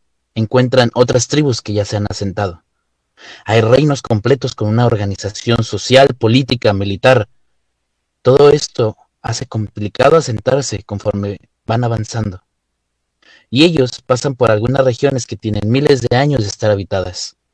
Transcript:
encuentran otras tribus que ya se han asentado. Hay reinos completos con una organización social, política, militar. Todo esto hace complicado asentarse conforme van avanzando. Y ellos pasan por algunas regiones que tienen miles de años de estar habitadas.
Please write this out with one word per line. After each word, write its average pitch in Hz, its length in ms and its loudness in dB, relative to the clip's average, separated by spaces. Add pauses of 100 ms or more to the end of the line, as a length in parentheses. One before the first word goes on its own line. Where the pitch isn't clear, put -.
(360)
encuentran 123 580 2
otras 123 340 0
tribus 143 340 0
que 107 100 -8
ya 104 140 -2
se - 100 -6
han 104 140 -2
asentado. 95 540 -6 (840)
Hay 110 160 2
reinos 131 400 2
completos 120 520 0
con 104 140 -4
una 113 180 2
organización 107 800 -2
social, 127 460 2
política, 120 640 0
militar. 101 560 0 (920)
Todo 139 280 6
esto 127 480 0 (240)
hace 117 240 -8
complicado 110 720 0
asentarse 127 680 -2
conforme 101 560 -6 (260)
van 120 200 -2
avanzando. 107 580 -6 (1080)
Y 143 120 6
ellos 143 400 0
pasan 131 300 -2
por 117 140 2
algunas 120 360 2
regiones 131 400 0
que 113 100 -12
tienen 104 340 -4
miles 139 320 2
de 120 140 -2
años 139 240 0
de 104 80 -2
estar 107 240 -2
habitadas. 95 640 -6 (180)